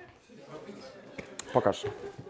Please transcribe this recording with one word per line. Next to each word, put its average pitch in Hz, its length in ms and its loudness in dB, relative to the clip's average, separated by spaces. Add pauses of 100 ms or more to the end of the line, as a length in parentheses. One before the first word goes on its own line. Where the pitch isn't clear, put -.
(1500)
Pokaż. 104 340 8 (420)